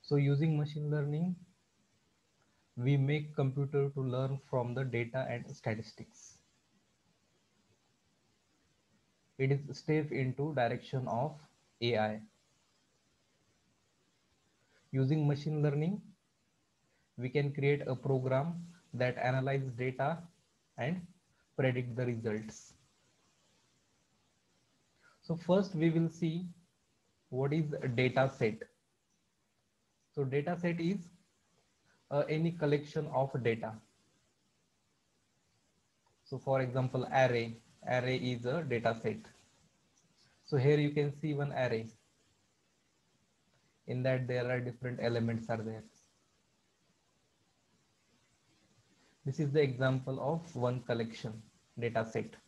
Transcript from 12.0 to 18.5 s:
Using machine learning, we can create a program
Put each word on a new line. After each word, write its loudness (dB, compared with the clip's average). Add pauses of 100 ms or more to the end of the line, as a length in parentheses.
Using 4
machine 0
learning, 2 (1160)
we -4
can 2
create 2
a 0
program 0 (280)